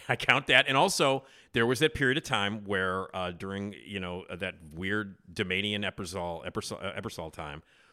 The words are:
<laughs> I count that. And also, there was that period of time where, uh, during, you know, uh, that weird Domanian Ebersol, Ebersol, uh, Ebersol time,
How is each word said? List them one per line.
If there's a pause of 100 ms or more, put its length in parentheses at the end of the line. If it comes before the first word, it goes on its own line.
<laughs>
I
count
that.
And
also, (300)
there
was
that
period
of
time
where,
uh,
during, (120)
you
know,
uh,
that (180)
weird (160)
Domanian
Ebersol,
Ebersol,
uh,
Ebersol
time, (320)